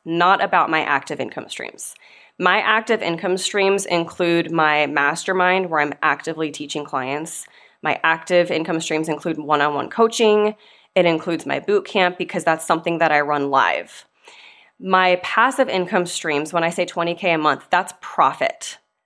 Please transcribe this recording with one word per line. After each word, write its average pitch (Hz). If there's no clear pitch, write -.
not 175
about 185
my 160
active 143
income -
streams. -
My 185
active 220
income 180
streams 196
include 170
my 151
mastermind, 180
where 160
I'm 147
actively 156
teaching 147
clients. 143
My 151
active 170
income 160
streams 160
include 156
one-on-one 147
coaching. 214
It 175
includes 165
my 139
boot 196
camp 180
because 165
that's 160
something 165
that 160
I 147
run 143
live. 110
My 185
passive 254
income 180
streams, 156
when 165
I 170
say 175
twenty 170
K 175
a 165
month, 156
that's 185
profit. -